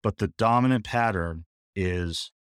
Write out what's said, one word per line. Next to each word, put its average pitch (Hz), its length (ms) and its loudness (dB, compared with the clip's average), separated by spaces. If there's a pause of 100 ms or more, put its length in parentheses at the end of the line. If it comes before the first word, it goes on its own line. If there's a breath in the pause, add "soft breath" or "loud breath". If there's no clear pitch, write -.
But 107 140 -2
the 101 220 -2
dominant 120 460 4
pattern 87 600 -2 (320)
is 90 560 -4 (120)